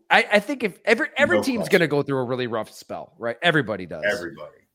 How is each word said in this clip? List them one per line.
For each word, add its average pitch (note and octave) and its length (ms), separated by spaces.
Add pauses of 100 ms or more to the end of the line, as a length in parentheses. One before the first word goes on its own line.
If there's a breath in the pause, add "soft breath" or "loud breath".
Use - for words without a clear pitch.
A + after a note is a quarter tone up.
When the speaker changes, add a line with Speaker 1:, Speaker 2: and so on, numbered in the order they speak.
(120)
Speaker 1:
I, G#3+ 220
I G#3 60
think B3 240
if F#3 220
every, A#3 220 (100)
every D#4 200
Speaker 2:
No - 60
Speaker 1:
team's A#3+ 180
Speaker 2:
question. - 100
Speaker 1:
gonna F3 160
go C#3+ 160
through C#3 160
a B2+ 60
really B2 200
rough A2 260
spell, - 460
right? A#2 240
Everybody A#2 460
does. D#2+ 180
Speaker 2:
Everybody. D2+ 460 (240)